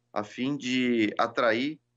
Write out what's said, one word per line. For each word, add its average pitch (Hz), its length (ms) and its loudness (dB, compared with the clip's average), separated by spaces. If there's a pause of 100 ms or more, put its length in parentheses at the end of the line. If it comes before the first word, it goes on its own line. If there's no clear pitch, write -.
(140)
a 104 100 -4
fim 131 320 -4
de 123 640 0
atrair, 123 640 0 (180)